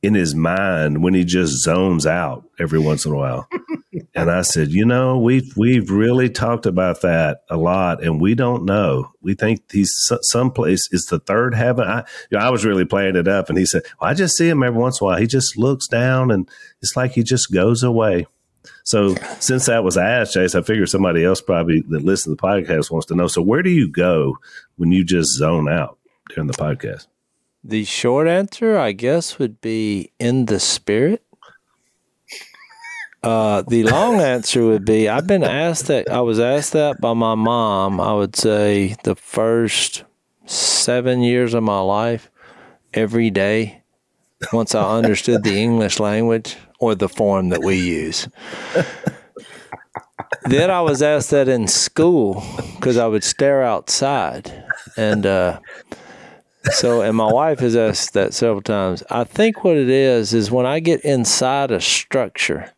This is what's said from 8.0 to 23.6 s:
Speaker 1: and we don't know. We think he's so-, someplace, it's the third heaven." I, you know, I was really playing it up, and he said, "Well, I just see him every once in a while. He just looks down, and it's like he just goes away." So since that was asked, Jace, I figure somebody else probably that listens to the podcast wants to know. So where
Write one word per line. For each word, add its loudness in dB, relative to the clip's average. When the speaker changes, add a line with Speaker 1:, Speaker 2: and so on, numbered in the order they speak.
Speaker 1:
and -2
we 4
don't -2
know. 0
We -4
think -2
he's 0
so-, -2
someplace, 0
it's -2
the -4
third -2
heaven." 0
I, -4
you 0
know, 0
I 2
was 0
really 2
playing 0
it 2
up, 0
and 0
he 2
said, 0
"Well, -2
I 0
just 0
see 2
him 2
every 0
once 0
in -2
a 2
while. 2
He 2
just -2
looks 0
down, 0
and 0
it's -6
like -2
he 0
just -2
goes 2
away." 2
So 2
since 0
that 2
was 0
asked, 0
Jace, 0
I 0
figure 0
somebody 2
else 2
probably 0
that -4
listens -2
to -10
the 0
podcast 0
wants -4
to -6
know. 2
So -2
where 2